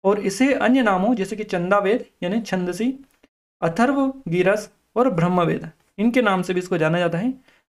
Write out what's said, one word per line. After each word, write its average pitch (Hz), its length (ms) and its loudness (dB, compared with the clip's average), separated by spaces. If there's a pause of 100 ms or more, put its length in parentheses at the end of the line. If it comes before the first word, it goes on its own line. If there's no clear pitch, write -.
और 202 160 2
इसे 226 340 0
अन्य 254 280 2
नामों 208 320 2
जैसे 190 220 -6
कि 208 80 -8
चंदा 190 340 0
वेद 202 260 0 (180)
यानी 202 180 -2
छंदसी, 185 540 -4 (680)
अथर्व 254 440 0 (220)
गिरस 190 400 0 (280)
और 247 140 2
ब्रह्मवेद, 170 580 0 (300)
इनके 233 240 2
नाम 190 200 2
से 180 120 -4
भी 180 60 0
इसको 180 180 -2
जाना 160 200 2
जाता 170 200 0
है। 247 140 -2 (360)